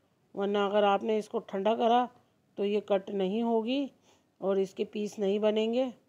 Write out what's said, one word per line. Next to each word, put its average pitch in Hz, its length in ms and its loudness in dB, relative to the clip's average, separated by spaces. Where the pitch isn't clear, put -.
वरना 202 320 0
अगर 208 200 2
आपने 214 320 2
इसको 208 220 -6
ठंडा 196 360 -2
करा 240 320 4
तो 202 60 -2
ये 202 240 0
कट 196 240 0
नहीं 196 300 0
होगी 233 480 0
और 196 180 0
इसके 190 280 -2
पीस 208 320 -6
नहीं 202 220 0
बनेंगे। 220 520 0